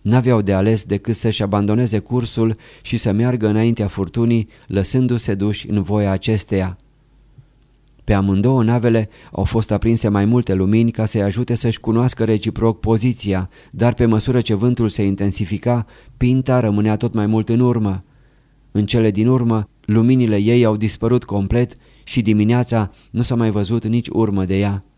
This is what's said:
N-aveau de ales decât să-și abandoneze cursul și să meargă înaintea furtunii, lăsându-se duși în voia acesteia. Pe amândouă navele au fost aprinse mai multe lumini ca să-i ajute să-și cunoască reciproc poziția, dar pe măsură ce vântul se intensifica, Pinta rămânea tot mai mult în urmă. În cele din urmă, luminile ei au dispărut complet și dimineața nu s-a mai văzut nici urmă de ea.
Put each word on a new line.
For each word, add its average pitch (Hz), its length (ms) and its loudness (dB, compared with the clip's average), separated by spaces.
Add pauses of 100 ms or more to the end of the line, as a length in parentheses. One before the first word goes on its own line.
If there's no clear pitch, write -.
N-aveau 120 400 2
de 98 120 0
ales 104 300 2
decât 101 320 -4
să-și 110 260 -2
abandoneze 104 580 0
cursul 113 560 -2 (260)
și - 160 -4
să 110 140 0
meargă 113 360 0
înaintea 110 400 2
furtunii, 113 600 -2 (200)
lăsându-se 117 680 -2
duși 101 360 -4
în 104 120 0
voia 101 300 0
acesteia. 95 680 -2 (1300)
Pe 107 100 0
amândouă 101 500 2
navele 113 460 2 (220)
au - 120 -4
fost 113 280 -2
aprinse 113 360 0
mai 101 180 2
multe 117 280 2
lumini 107 380 2
ca 110 140 -2
să-i 107 160 -2
ajute 113 340 -2
să-și 113 240 -2
cunoască 117 440 0
reciproc 110 560 0
poziția, 101 680 -2 (220)
dar 117 220 0
pe 120 120 0
măsură 117 360 2
ce 110 120 -2
vântul 117 360 0
se 104 140 -4
intensifica, 101 840 -2 (320)
Pinta 127 420 2
rămânea 107 380 0
tot 113 160 -4
mai 104 120 0
mult 110 240 0
în 117 100 2
urmă. 107 440 0 (680)
În 104 140 0
cele 110 260 2
din 107 160 0
urmă, 117 420 0 (160)
luminile 113 520 2
ei 117 280 4
au 107 120 2
dispărut 113 460 -2
complet 101 540 -2 (260)
și - 180 -4
dimineața 110 720 0 (200)
nu 110 100 -4
s-a 123 140 -2
mai 113 140 0
văzut 104 380 -2
nici 117 200 -2
urmă 101 380 0
de 95 140 0
ea. 101 260 -2 (120)